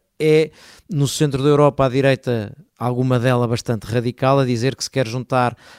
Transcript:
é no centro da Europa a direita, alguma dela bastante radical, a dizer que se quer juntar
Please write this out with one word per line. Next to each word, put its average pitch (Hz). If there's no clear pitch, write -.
é 156
no 143
centro 135
da 147
Europa 143
a 135
direita, 123
alguma 123
dela 120
bastante 117
radical, 123
a 135
dizer 123
que -
se -
quer 131
juntar 120